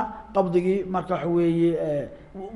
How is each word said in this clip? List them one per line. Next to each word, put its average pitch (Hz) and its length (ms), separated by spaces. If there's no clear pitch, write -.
qabdigii 185 500
marka 185 300
waxa 151 140
weeye, 170 480
eh, 151 320